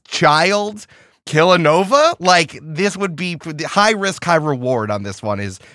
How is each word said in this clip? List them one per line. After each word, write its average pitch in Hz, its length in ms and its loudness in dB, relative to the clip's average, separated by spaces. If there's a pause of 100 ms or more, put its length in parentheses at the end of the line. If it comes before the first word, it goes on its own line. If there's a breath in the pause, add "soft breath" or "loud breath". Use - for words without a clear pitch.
child, 196 800 0 (380 soft breath)
Killanova?" 180 960 4
Like, 175 420 2
this 165 340 -4
would 185 220 -6
be 175 180 -8
p-, 156 300 -10
high 208 260 2
risk, 196 320 -4
high 170 120 2
reward 127 560 -2
on 101 120 -4
this 101 180 -10
one 104 200 -4
is 95 180 -8 (160 loud breath)